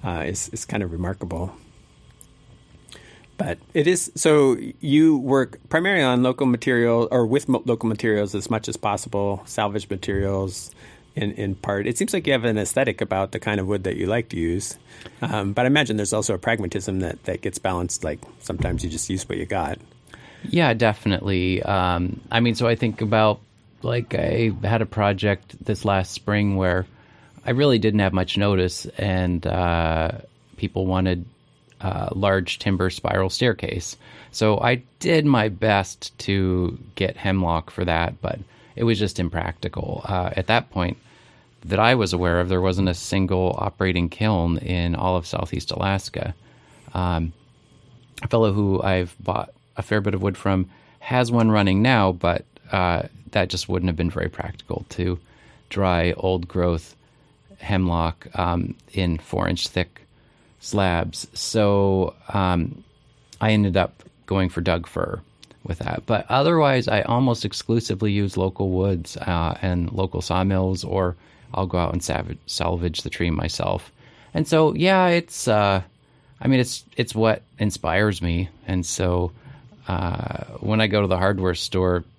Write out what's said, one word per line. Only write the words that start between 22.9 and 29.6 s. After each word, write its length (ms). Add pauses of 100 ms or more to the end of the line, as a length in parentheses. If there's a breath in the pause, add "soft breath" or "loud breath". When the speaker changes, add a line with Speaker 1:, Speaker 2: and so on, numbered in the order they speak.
Speaker 2:
about, 380 (420)
like, 320
I 380 (120)
had 200
a 20
project 680 (100)
this 200
last 260
spring 440
where 300 (600 loud breath)
I 60
really 280
didn't 220
have 120
much 240
notice, 480 (120)
and, 500
uh, 640 (460)